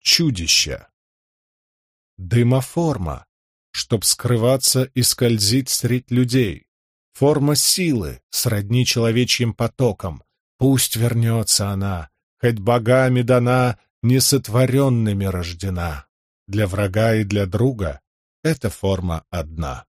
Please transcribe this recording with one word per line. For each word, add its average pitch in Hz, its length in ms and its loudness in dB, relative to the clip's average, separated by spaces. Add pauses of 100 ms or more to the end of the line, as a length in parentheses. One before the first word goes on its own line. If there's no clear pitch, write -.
Чудище. 90 840 0 (1300)
Дымоформа, 120 1080 0 (460)
чтоб - 320 -4
скрываться 123 800 0 (100)
и 127 80 0
скользить 117 680 0
средь 123 420 -2
людей. 123 560 0 (460)
Форма 147 420 2
силы, 120 760 0
сродни 113 560 0
человечьим 117 680 0
потокам. 107 680 -4 (340)
Пусть 131 380 2
вернётся 113 760 0
она, 95 400 -6 (300)
хоть 117 200 0
богами 123 600 2
дана, 123 540 2 (280)
несотворёнными 123 1200 2
рождена. 87 840 -6 (400)
Для 101 220 0
врага 104 480 0
и 110 80 0
для 101 200 0
друга 104 580 -2 (420)
эта 151 260 -2
форма 87 600 -4
одна. 78 540 -8 (100)